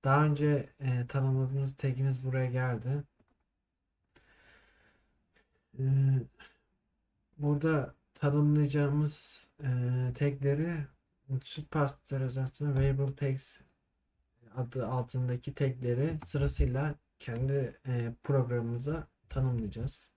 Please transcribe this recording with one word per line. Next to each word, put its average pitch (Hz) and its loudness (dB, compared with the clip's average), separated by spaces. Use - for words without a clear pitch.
Daha 143 4
önce, 147 2
e, 123 -2
tanımladığımız 135 0
tagimiz 131 -2
buraya 127 -2
geldi. 127 -2
E, 131 -2
burada 147 0
tanımlayacağımız, 147 2
e, 143 -4
tagleri 143 0
should - -10
pass 143 0
authorization 131 -4
variable 135 2
tags 135 -4
adı 123 -4
altındaki 123 -2
tagleri 131 0
sırasıyla 139 0
kendi, 131 -2
e, 120 -2
programımıza 123 0
tanımlayacağız. 120 -4